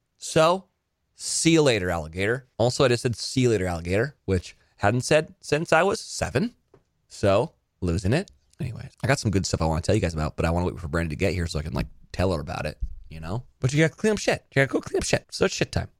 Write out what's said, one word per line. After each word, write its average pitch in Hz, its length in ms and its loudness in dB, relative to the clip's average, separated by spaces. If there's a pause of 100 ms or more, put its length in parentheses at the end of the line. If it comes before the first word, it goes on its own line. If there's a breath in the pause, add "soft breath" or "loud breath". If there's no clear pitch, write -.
(180)
So, 170 480 2 (480)
see - 380 0
you 156 100 6
later, 104 280 2
alligator. 90 560 -4 (120)
Also, 123 260 2
I 127 40 4
just 120 140 2
said, 120 140 0
"See - 260 -2
you 123 80 4
later, 95 160 2
alligator," 90 480 -2 (100)
which - 320 -2 (220)
hadn't 110 240 2
said 156 380 2
since 156 320 -2
I 160 100 6
was 196 180 0
seven. - 540 -4 (540)
So, 104 440 2 (280)
losing 87 320 0
it. 180 180 0 (300)
Anyways, 123 300 -10 (120)
I - 40 -6
got 131 120 2
some 110 120 0
good 95 160 0
stuff - 160 -2
I 80 40 0
wanna 80 160 0
tell 95 120 2
you 110 60 2
guys 85 140 -2
about, 76 220 -4
but - 80 -2
I 82 60 0
wanna 87 160 0
wait - 120 -4
for 85 100 -10
Brandy 82 220 -2
to 76 80 -6
get 92 140 0
here 90 140 -2
so 78 120 -4
I 76 40 -4
can, 76 120 -8
like, 69 120 -2 (260)
tell 92 200 0
her 78 80 -2
about - 260 -8
it, 76 120 -8 (320)
you 78 100 -14
know? 92 240 -6 (160)
But 127 140 0
you 151 100 4
gotta 156 100 0
clean 214 200 0
up 196 40 -4
shit. - 260 -2 (100)
You 139 80 4
gotta 135 100 0
go 311 80 0
clean - 180 -8
up - 60 -2
shit. - 260 -2
So - 140 -2
it's 190 100 0
shit - 180 -2
time, - 160 -4 (120)